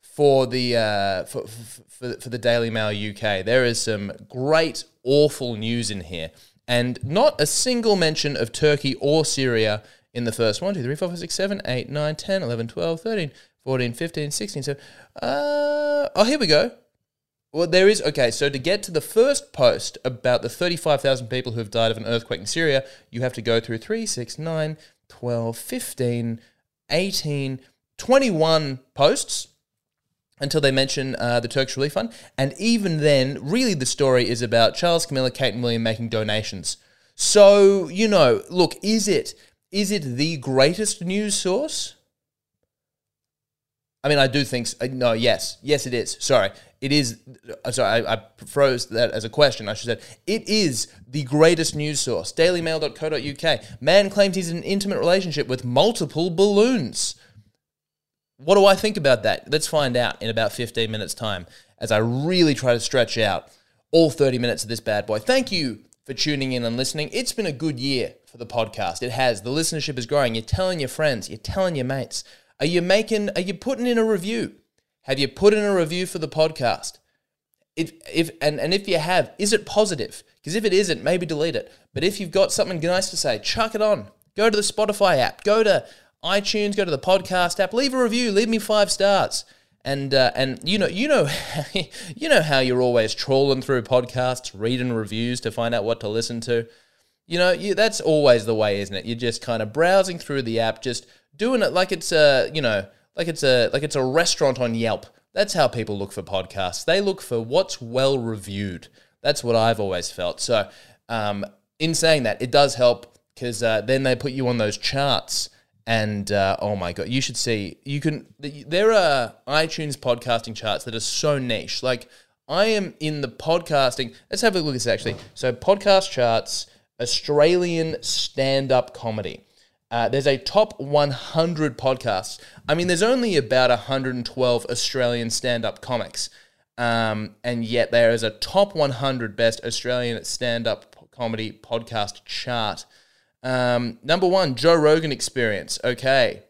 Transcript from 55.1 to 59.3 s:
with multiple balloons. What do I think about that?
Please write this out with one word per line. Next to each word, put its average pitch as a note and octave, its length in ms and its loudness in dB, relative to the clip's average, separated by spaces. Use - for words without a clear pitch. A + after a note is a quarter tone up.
with B2+ 160 -4
multiple D#3+ 640 2
balloons. G3 880 2
What D3+ 180 4
do G3+ 100 8
I G3 100 10
think G#3+ 220 -2
about C#3 260 4
that? G#2 260 -2